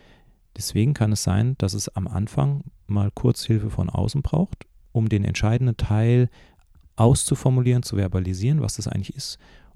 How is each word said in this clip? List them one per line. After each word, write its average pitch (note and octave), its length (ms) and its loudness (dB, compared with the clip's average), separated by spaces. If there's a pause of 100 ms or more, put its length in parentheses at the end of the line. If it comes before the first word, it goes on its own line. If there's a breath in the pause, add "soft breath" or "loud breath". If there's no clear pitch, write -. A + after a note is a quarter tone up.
(560 soft breath)
Deswegen A2 360 0
kann A2 200 0
es G#2 100 -2
sein, G#2+ 360 0
dass F#2+ 160 0
es G2+ 140 -6
am F#2+ 200 -6
Anfang C#3 560 -2 (220)
mal G2+ 240 0
kurz - 340 0
Hilfe G#2+ 260 0
von F#2 200 -2
außen A2 320 -2
braucht, - 440 -2 (260)
um A2+ 160 0
den G#2 160 2
entscheidenden A2+ 520 0
Teil A#2+ 520 2 (680 soft breath)
auszuformulieren, B2 880 2
zu - 140 -6
verbalisieren, F#2 640 0
was - 160 -4
das - 120 -6
eigentlich - 260 -6
ist, - 240 -12 (380 soft breath)